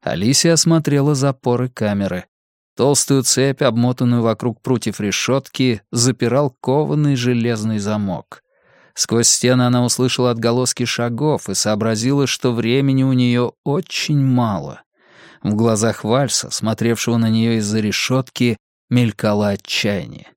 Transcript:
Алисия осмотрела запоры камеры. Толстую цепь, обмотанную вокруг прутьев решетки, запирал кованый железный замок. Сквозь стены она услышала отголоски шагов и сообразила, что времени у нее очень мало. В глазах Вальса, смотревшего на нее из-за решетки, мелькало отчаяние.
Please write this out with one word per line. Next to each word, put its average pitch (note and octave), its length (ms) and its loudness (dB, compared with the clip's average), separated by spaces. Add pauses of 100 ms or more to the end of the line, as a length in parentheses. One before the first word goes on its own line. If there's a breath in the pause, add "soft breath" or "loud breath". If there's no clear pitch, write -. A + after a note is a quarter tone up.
Алисия C3 520 0
осмотрела D3+ 600 2
запоры B2+ 540 -2
камеры. G2+ 600 -4 (500)
Толстую C#3 440 2
цепь, C3+ 380 0
обмотанную A#2+ 600 2
вокруг A2+ 400 -2
прутьев A#2 400 -2
решетки, B2 800 -2 (100)
запирал B2 720 0
кованый D3 560 0
железный A#2 600 0
замок. G2+ 640 -4 (520 soft breath)
Сквозь A#2 340 0
стены B2+ 360 2
она B2 200 2
услышала B2 480 0
отголоски A#2+ 540 -2
шагов A#2+ 640 -2
и G2 60 -4
сообразила, A2+ 680 0
что B2 280 -2
времени C3 500 0
у C3 80 2
нее B2 400 2 (140)
очень D3 600 -2
мало. G#2+ 580 0 (600 loud breath)
В G#2 120 0
глазах A2 500 0
Вальса, B2 460 -2
смотревшего A2+ 680 -2
на A2+ 120 2
нее A2+ 280 2
из-за G#2+ 240 -2
решетки, A#2+ 720 -2 (340)
мелькало G#2+ 600 0
отчаяние. - 880 -6